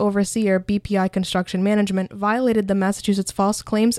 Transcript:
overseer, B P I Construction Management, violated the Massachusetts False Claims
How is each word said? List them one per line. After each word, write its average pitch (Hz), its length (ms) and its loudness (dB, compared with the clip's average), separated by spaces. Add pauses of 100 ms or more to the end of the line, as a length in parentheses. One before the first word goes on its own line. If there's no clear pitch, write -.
overseer, 202 580 0
B 202 200 -2
P 202 180 -4
I 190 100 2
Construction 185 560 -2
Management, 196 500 0
violated 220 540 0
the 196 80 0
Massachusetts 196 560 0
False 202 300 0
Claims 220 380 0